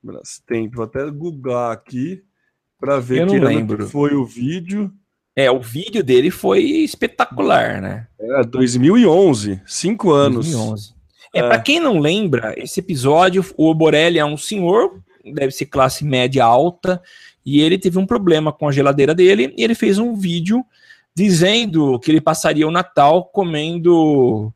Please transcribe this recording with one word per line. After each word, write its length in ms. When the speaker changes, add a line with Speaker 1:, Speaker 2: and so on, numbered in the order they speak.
Speaker 1:
Brastemp, 720
vou 100
até 260
googlar 600
aqui 500
pra 200
ver 240
Speaker 2:
Eu 60
Speaker 1:
que 100
Speaker 2:
não 80
Speaker 1:
ano 100
Speaker 2:
lembro. 280
Speaker 1:
que 80
foi 220
o 100
vídeo. 680
Speaker 2:
É, 160
o 100
vídeo 420
dele 280
foi 320
espetacular, 1160
né? 260
Speaker 1:
É, 260
dois 320
mil 220
e 80
onze, 600
cinco 460
anos. 340
Speaker 2:
Dois 100
mil 100
e 60
onze. 220
É, 60
Speaker 1:
É. 80
Speaker 2:
pra 100
quem 220
não 180
lembra, 600
esse 220
episódio, 640
o 140
Oborelli 480
é 60
um 120
senhor, 640
deve 280
ser 140
classe 380
média 400
alta, 560
e 160
ele 180
teve 200
um 80
problema 460
com 160
a 40
geladeira 420
dele, 420
e 80
ele 100
fez 240
um 160
vídeo 480
dizendo 840
que 100
ele 100
passaria 460
o 40
Natal 540
comendo 1300